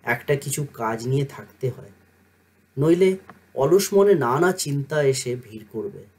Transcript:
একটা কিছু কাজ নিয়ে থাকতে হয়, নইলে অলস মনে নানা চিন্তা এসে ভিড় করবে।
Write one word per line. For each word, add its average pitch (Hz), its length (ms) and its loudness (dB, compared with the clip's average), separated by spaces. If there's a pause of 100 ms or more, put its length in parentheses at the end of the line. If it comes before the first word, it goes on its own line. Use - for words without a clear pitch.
একটা 123 320 -2
কিছু 139 380 -6
কাজ 113 340 -6
নিয়ে 139 180 0
থাকতে 117 440 -10
হয়, - 220 -14 (840)
নইলে 175 400 4 (360)
অলস 165 400 2
মনে 202 200 6
নানা 147 380 2
চিন্তা 147 520 -2
এসে 131 320 0
ভিড় 110 360 -16
করবে। 101 340 -10 (140)